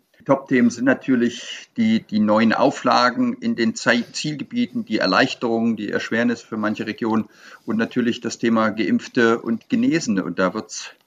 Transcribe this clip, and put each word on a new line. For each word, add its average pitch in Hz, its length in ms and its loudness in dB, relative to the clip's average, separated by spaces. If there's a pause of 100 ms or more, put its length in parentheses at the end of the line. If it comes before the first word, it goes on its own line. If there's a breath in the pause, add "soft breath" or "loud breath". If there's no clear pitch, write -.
(200)
Die - 40 -20
Top-Themen 127 460 4
sind 120 160 -4
natürlich - 920 0
die, 220 240 2
die - 180 -4
neuen 107 340 4
Auflagen 120 800 2
in 117 220 -4
den 113 180 0
Zei-, 120 380 0
Zielgebieten, 120 760 -4
die 107 140 -2
Erleichterungen, 113 800 0
die 104 120 -8
Erschwernis 117 520 -2
für - 160 -10
manche 107 280 -4
Regionen 110 420 -2 (380 loud breath)
und 110 120 -2
natürlich 113 440 -2
das 117 160 -8
Thema 113 320 2
Geimpfte 113 720 0
und 113 300 -6
Genesene. 123 540 0
Und 85 140 -6
da 92 160 0
wird's - 380 -12 (160)